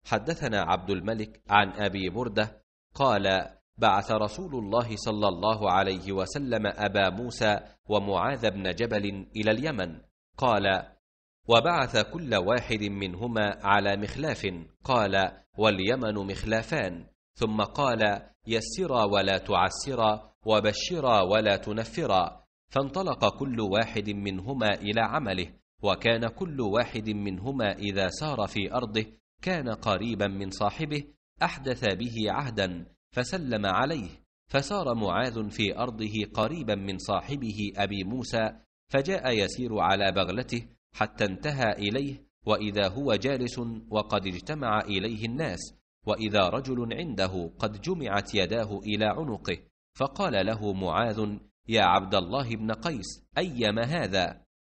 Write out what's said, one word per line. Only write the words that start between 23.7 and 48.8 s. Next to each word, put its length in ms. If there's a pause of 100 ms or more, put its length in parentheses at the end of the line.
منهما 640
إلى 280
عمله، 520 (300)
وكان 440
كل 340
واحد 480
منهما 600
إذا 380
سار 380
في 260
أرضه 320 (360)
كان 280
قريبا 580
من 220
صاحبه 540 (400)
أحدث 420
به 460
عهدا، 540 (300)
فسلم 500
عليه، 440 (420)
فسار 440
معاذ 540
في 280
أرضه 560
قريبا 420
من 220
صاحبه 800
أبي 260
موسى، 460 (420)
فجاء 400
يسير 480
على 320
بغلته 540 (300)
حتى 300
انتهى 460
إليه، 520 (220)
وإذا 420
هو 280
جالس 440 (300)
وقد 380
اجتمع 520
إليه 460
الناس، 340 (480)
وإذا 420
رجل 440
عنده 680
قد 220
جمعت 540
يداه 440
إلى 260